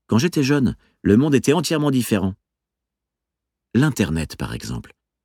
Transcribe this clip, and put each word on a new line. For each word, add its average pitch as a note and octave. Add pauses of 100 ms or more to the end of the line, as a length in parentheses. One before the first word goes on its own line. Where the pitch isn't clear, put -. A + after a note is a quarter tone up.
Quand G#2
j'étais D#3
jeune, C3 (280)
le F#2+
monde C#3+
était C3
entièrement D3+
différent. » G2+ (1400)
L'Internet, G2+
par -
exemple, A#1 (320)